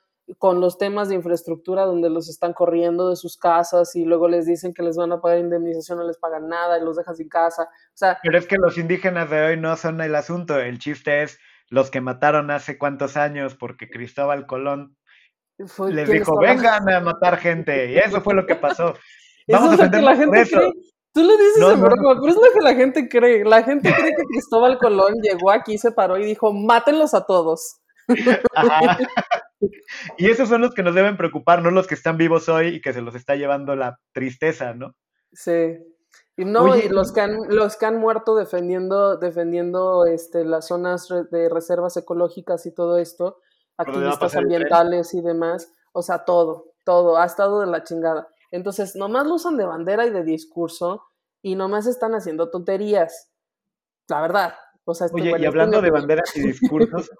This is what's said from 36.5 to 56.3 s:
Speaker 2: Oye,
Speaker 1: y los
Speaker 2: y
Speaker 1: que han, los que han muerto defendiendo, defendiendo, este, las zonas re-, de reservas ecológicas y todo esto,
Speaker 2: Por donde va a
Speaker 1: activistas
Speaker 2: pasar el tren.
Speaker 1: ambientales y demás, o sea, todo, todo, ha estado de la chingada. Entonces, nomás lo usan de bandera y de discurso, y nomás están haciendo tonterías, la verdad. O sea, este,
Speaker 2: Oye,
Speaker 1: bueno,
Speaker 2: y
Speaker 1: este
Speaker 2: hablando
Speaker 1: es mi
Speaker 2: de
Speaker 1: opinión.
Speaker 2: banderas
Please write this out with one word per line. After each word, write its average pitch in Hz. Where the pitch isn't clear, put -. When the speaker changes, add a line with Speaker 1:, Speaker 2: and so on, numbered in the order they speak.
Speaker 2:
Oye, 254
Speaker 1:
y -
los 190
Speaker 2:
y -
Speaker 1:
que 214
han, 208
los 208
que 220
han 226
muerto 220
defendiendo, 185
defendiendo, 175
este, 165
las 160
zonas 180
re-, 175
de 170
reservas 170
ecológicas 175
y 170
todo 175
esto, 175
Speaker 2:
Por 170
donde 135
va 139
a -
Speaker 1:
activistas -
Speaker 2:
pasar 147
el 139
tren. 170
Speaker 1:
ambientales 170
y 175
demás, 170
o 175
sea, 175
todo, 170
todo, 175
ha 165
estado 202
de 196
la 165
chingada. 165
Entonces, 190
nomás 214
lo 330
usan 330
de 214
bandera 180
y 240
de 190
discurso, 165
y 190
nomás 202
están 233
haciendo 170
tonterías, 190
la 147
verdad. 175
O 170
sea, 175
este, 170
Speaker 2:
Oye, 165
Speaker 1:
bueno, 165
Speaker 2:
y 156
Speaker 1:
este -
Speaker 2:
hablando 160
Speaker 1:
es 208
mi 180
Speaker 2:
de 170
Speaker 1:
opinión. 147
Speaker 2:
banderas 156